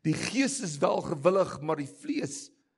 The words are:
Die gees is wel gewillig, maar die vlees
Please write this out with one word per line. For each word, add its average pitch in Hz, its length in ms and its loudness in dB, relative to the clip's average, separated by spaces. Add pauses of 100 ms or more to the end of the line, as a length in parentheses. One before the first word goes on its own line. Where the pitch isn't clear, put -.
Die 156 100 2
gees - 480 0
is 151 160 -6
wel 175 240 2
gewillig, 175 600 2
maar 156 140 0
die 143 120 -6
vlees - 640 -6 (260)